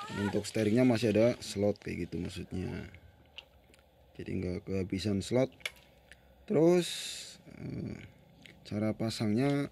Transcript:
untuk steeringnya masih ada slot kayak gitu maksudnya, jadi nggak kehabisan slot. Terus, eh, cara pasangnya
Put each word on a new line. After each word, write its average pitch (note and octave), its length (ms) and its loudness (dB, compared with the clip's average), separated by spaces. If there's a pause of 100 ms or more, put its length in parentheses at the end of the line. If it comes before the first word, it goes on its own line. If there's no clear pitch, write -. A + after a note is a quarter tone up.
(200)
untuk G2+ 280 -2
steeringnya A2+ 400 4
masih A2 240 4
ada A2+ 280 6
slot G2+ 440 0
kayak F2 240 -6
gitu E2+ 160 -6
maksudnya, F2+ 640 -8 (1300)
jadi G2 140 -10 (100)
nggak F2+ 240 -4
kehabisan F#2+ 560 -2
slot. B2 320 2 (960)
Terus, F3 400 6 (720)
eh, - 400 -8 (640)
cara G#2 320 -2
pasangnya A#2+ 760 0